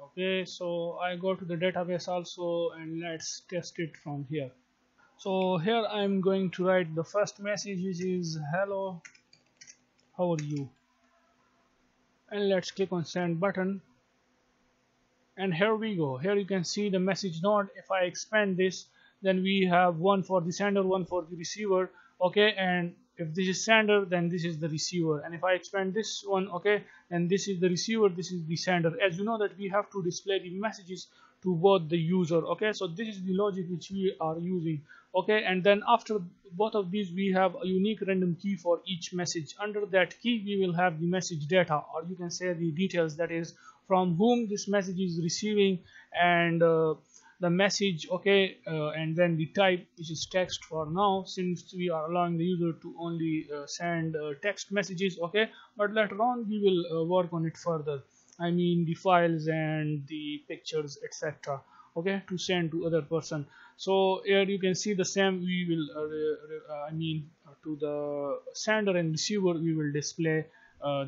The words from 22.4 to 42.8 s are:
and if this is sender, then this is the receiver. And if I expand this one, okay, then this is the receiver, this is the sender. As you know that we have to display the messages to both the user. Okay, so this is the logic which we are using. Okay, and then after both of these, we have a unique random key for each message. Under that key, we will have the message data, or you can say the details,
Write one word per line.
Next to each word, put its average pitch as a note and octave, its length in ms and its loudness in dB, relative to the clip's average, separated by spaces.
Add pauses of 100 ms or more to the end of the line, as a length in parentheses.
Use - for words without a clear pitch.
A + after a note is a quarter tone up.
and F3 260 0 (240)
if D#3+ 160 -6
this F#3 200 0
is - 80 -4
sender, G#3+ 360 6 (160)
then E3+ 160 2
this E3+ 220 -2
is D#3 100 -6
the D#3+ 80 -2
receiver. D#3+ 500 0
And E3 200 -10
if F3 40 0
I F#3 140 4
expand F#3+ 400 -2
this G#3 160 -4 (220)
one, F#3+ 120 0 (120)
okay, G3+ 240 2 (260)
then F3 240 0
this G3 120 0
is F#3+ 140 -2
the F#3 140 4
receiver, A3 340 2
this F3+ 300 -4
is D#3+ 80 -6
the E3 100 -2
sender. E3+ 380 2 (140)
As E3+ 100 -2
you G3+ 80 -2
know A3+ 100 0
that F#3+ 220 -2
we G3 100 -6
have G3+ 220 -2
to G3 120 -6
display F#3 360 -2
the F3 160 -8 (140)
messages F#3 400 -12 (340)
to F#3 120 0 (120)
both F3+ 240 6
the F3 80 2
user. E3+ 420 2 (140)
Okay, G#3+ 180 0
so G3+ 140 -4
this F#3+ 300 -6
is F#3 120 -10
the F#3+ 60 0
logic F#3+ 340 0
which F3 220 -8
we G3 260 -2 (120)
are D#3+ 100 -4
using. E3+ 420 -2 (320)
Okay, G#3+ 300 2
and F#3 220 0
then G3+ 160 6 (120)
after A3 260 0 (340)
both G#3+ 280 -2
of F3+ 100 -4
these, G3+ 220 -2
we F#3+ 240 0
have F#3 240 2
a F3+ 60 -4
unique G3 400 0
random F#3 340 0
key G3 160 -2
for E3+ 300 0
each F#3 260 -8
message. F3 460 -6
Under G#3 260 -4 (100)
that F3 260 4
key, A#3+ 140 0 (120)
we G3+ 140 0
will F3+ 140 2
have F3 260 2
the E3+ 140 0
message E3+ 340 -4
data, F3 340 4 (120)
or D#3+ 140 -6
you F#3+ 60 -8
can F3 160 -8
say F3+ 220 -4
the E3 180 -2
details, E3 460 0